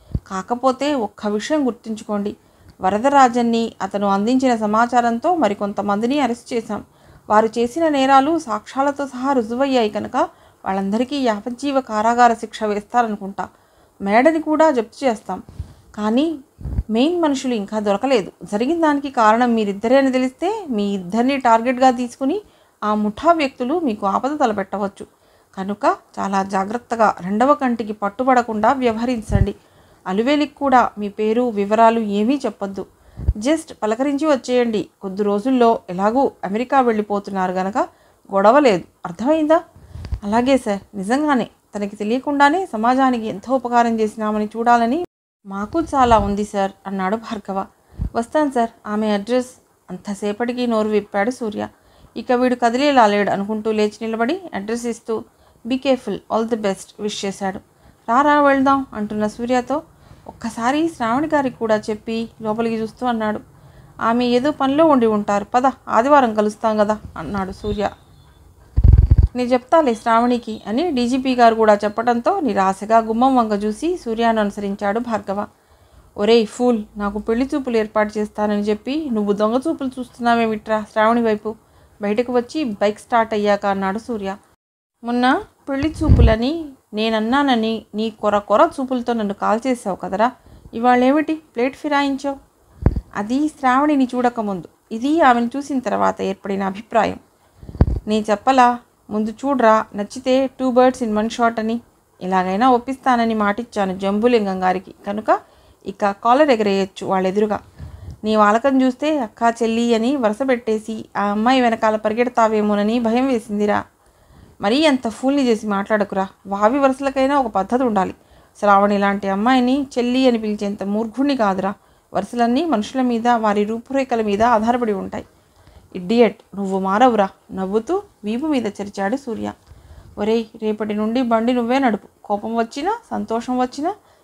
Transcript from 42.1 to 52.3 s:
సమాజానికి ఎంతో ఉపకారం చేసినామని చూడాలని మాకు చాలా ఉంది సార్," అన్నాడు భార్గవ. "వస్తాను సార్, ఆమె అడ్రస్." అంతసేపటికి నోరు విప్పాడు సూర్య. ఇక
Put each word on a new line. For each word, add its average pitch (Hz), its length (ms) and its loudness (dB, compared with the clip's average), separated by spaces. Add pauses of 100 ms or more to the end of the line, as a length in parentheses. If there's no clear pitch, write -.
సమాజానికి 247 600 0
ఎంతో 214 280 -4
ఉపకారం 240 460 2
చేసినామని 214 460 -2 (100)
చూడాలని 240 480 2 (420)
మాకు 202 340 -6
చాలా 254 380 4
ఉంది 202 260 0
సార్," 196 280 -2 (140)
అన్నాడు 190 300 -2
భార్గవ. 208 500 -8 (500)
"వస్తాను 285 340 0
సార్, 233 200 0 (160)
ఆమె 214 240 -2
అడ్రస్." 233 380 -2 (420)
అంతసేపటికి 208 760 -6
నోరు 220 220 0
విప్పాడు 208 420 -2
సూర్య. 208 380 -8 (480)
ఇక 233 160 -4